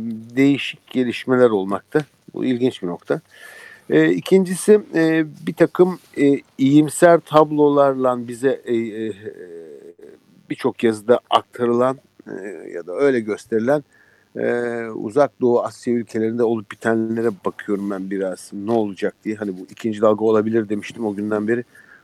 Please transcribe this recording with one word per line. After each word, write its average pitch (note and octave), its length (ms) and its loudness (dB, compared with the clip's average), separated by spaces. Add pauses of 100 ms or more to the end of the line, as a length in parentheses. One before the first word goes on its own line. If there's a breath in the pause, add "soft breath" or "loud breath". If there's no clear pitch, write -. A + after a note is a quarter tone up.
(360)
değişik C3+ 520 0
gelişmeler B2+ 640 2
olmakta. G2+ 500 -2 (340)
Bu - 120 -4
ilginç B2 360 -2
bir F#2 60 -8
nokta. C#3 340 -6 (680 loud breath)
E, D#3 220 4
ikincisi, F#3+ 720 2 (140)
e, D#3+ 300 2 (220)
bir F3 60 -4
takım, F3+ 460 2 (180)
e, C#3 240 4 (160)
iyimser D3+ 600 6
tablolarla C#3+ 1080 2
bize, B2 380 -2
e, A#2+ 100 -2
e, A2 380 -4 (1400)
birçok - 340 -4
yazıda A2+ 360 2 (100)
aktarılan, A#2+ 680 0 (300)
e, A2 60 -12 (400)
ya E2 140 -10
da F2+ 60 -10
öyle C3 260 0
gösterilen, A2+ 640 -2 (540 soft breath)
e, A#2+ 520 -4
Uzak A2+ 520 -2
Doğu A#2+ 220 4
Asya A#2 300 -6
ülkelerinde A2+ 500 -2
olup A2+ 280 -2
bitenlere A2+ 580 -2 (160)
bakıyorum G2 460 -4
ben F#2+ 200 -8
biraz, F#2+ 420 -6
ne G2+ 180 -6
olacak G#2 420 -2 (120)
diye. G#2+ 100 -4
Hani G#2 220 -6
bu F#2+ 120 -14
ikinci G#2+ 320 -6
dalga G#2+ 240 2
olabilir A2 440 0
demiştim, G#2+ 360 -8
o G#2 100 -4
günden G#2 320 -4
beri A#2+ 160 -2 (400 soft breath)